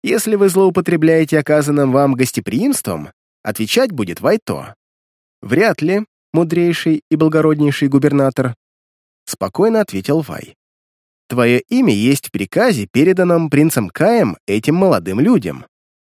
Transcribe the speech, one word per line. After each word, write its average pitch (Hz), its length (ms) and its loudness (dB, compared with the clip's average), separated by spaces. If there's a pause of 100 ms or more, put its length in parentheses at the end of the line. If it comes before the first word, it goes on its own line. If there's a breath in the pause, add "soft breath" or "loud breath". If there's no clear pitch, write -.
Если 220 320 0
вы 202 120 2
злоупотребляете 170 920 2
оказанным 147 520 0
вам 139 220 2
гостеприимством, 117 960 -4 (320)
отвечать 151 480 -2
будет 101 300 -6
Вайто». 104 540 -2 (680)
«Вряд 165 400 0
ли, 190 240 -2 (280)
мудрейший 165 760 0
и 156 60 2
благороднейший 151 760 2
губернатор», 135 680 0 (680)
спокойно 208 560 0
ответил 143 400 -2
Вай. 87 340 -14 (720)
«Твое 120 400 2
имя 233 260 0
есть 120 340 0
в - 40 -14
приказе, 170 580 -2
переданном 170 600 2
принцем 143 400 0
Каем 196 480 0 (100)
этим 110 280 0
молодым 110 440 0
людям». 127 460 0 (540)